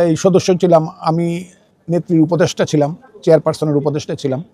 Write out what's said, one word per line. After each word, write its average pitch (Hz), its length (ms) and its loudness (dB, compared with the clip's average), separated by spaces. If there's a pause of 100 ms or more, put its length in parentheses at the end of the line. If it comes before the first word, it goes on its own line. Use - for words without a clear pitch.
এই 165 160 2
সদস্য 190 420 2
ছিলাম, 165 300 2
আমি 170 560 -4 (440)
নেত্রীর 170 320 0
উপদেষ্টা 156 440 0
ছিলাম, 151 320 -2 (260)
চেয়ারপারসনের 156 540 2
উপদেষ্টা 147 380 -4
ছিলাম। 135 400 -6